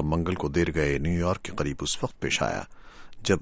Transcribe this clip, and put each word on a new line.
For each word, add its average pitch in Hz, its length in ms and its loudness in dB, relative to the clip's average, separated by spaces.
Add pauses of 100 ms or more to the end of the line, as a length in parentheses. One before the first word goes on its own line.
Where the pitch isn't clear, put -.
منگل 82 300 2
کو 78 140 -2
دیر 80 260 4
گئے 73 240 2
نیو 85 220 2
یارک 90 220 0
کے - 140 -8
قریب 73 240 0
اس - 240 -2
وقت - 160 -8
پیش - 220 0
آیا 50 200 0 (640)
جب 95 180 4